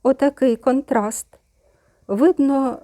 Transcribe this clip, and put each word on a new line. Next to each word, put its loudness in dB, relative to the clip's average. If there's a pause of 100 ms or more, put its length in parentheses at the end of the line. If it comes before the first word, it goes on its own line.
отакий 0
контраст. -4 (680)
Видно, 0